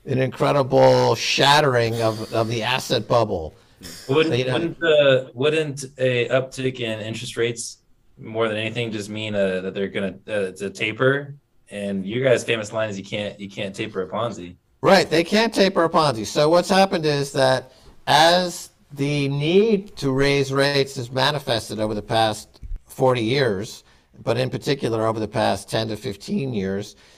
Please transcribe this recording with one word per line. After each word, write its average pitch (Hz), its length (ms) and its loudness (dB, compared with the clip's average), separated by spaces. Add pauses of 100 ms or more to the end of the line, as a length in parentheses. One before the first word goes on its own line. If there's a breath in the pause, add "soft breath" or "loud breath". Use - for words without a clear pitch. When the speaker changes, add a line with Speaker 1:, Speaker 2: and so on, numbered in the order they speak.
Speaker 1:
an 131 140 0
incredible 131 960 4
shattering 123 840 2
of, 113 320 -2
of 113 160 0
the 113 140 -4
asset 127 440 -2
bubble. 104 480 0 (540 soft breath)
Speaker 2:
Wouldn't, 160 280 2
Speaker 1:
You 127 100 0
know, 127 80 -2
Speaker 2:
wouldn't 170 260 -4
the, 147 540 4
wouldn't 147 500 -2 (140)
a 123 300 0
uptick 131 520 -2
in 113 180 -6
interest 113 380 -10
rates 117 420 -4 (400)
more 113 300 -4
than 107 80 -4
anything 110 340 -4
just 104 180 -8
mean, 107 280 -6
uh, 95 240 0
that 92 140 -8
they're 98 120 -4
gonna, 95 400 -6
uh, 101 240 -4
it's 92 120 -14
a 95 80 -6
taper? 131 640 -2 (340)
And 101 340 -6
your 120 200 -4
guys' 120 180 4
famous 110 300 -4
line 110 180 -2
is, 98 80 -8
"You 95 60 -10
can't, 104 340 -8
you 98 100 -12
can't 98 240 -10
taper 107 300 -8
a 92 60 -10
Ponzi." 98 480 -8 (240)
Speaker 1:
Right, 170 280 4
they 160 140 2
can't 220 320 0
taper 190 300 2
a 165 40 2
Ponzi. 143 380 0
So 151 220 2
what's 175 200 4
happened 190 380 2
is 143 260 -2
that 131 380 2 (380 soft breath)
as 170 640 4 (240)
the 143 340 0
need 185 680 2
to 135 120 -2
raise 139 420 2
rates 139 440 2
is 127 160 -8
manifested 131 680 -2
over 107 160 -2
the 104 80 -6
past 110 580 -2 (260)
forty 127 360 0
years, 113 600 -2 (400 soft breath)
but 117 120 0
in 127 140 -2
particular 120 560 -2
over 110 140 -2
the 107 80 -4
past 107 420 -2
ten 113 160 -2
to 110 100 -6
fifteen 127 560 -6
years, 98 440 -6 (220 soft breath)